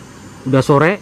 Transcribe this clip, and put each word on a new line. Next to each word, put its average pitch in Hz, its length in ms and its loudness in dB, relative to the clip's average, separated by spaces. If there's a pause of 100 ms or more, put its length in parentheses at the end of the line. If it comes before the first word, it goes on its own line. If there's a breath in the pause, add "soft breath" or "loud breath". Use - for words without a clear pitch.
(480)
udah 131 160 0
sore. 147 380 0